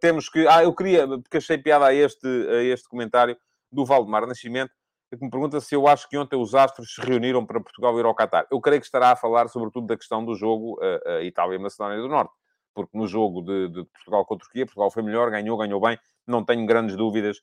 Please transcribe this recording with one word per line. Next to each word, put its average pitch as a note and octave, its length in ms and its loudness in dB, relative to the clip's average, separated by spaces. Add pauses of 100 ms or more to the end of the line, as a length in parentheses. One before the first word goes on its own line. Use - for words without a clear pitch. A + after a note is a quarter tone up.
temos E3 300 0
que, D#3+ 180 4
ah, E3 160 8
eu F3 100 4
queria, F3+ 320 2
porque C3+ 300 -6
achei D#3 220 -2
piada C#3+ 280 4
a C3+ 80 6
este, C#3 320 0
a A#2+ 360 0
este B2 260 -2
comentário A#2+ 480 0 (340)
do C3+ 140 -4
Valdemar A2+ 420 2
Nascimento, B2 460 -8 (420)
que B2 100 -12
me C3 60 -8
pergunta C#3+ 300 -4
se - 160 -4
eu C#3+ 100 4
acho C#3+ 220 4
que C#3 100 -6
ontem C#3+ 160 -4
os A#2+ 220 -2
astros C3 360 2
se - 80 -16
reuniram B2 460 0
para A2 140 -6
Portugal A#2 400 -2
ir A#2 40 2
ao A2+ 100 2
Qatar. G2 360 0
Eu C3+ 100 -2
creio C#3+ 200 2
que - 60 -14
estará B2 260 4
a B2 40 0
falar, A#2 320 0
sobretudo, A#2 380 -8
da A2 100 -4
questão A2+ 280 -6
do A#2 100 -6
jogo, A2 480 -4
ah, F#2 240 -2
ah, E2+ 160 -4
Itália-Macedónia F#2+ 760 -6
do A#2+ 100 -8
Norte. C#3 240 -2 (420)
Porque G2+ 240 -10
no A2 80 -4
jogo F#2+ 360 -2
de, F#2+ 260 -4
de F2 160 -12
Portugal G2 400 -4
com A2 100 -8
a F#2+ 40 -8
Turquia, B2 280 -8
Portugal G2+ 240 -2
foi A2+ 140 -6
melhor, A2+ 260 -2
ganhou, G#2+ 260 -4
ganhou G2+ 240 -4
bem. A2+ 160 0 (300)
Não A#2+ 180 -2
tenho A#2 220 0
grandes A2+ 300 0
dúvidas G#2 460 -2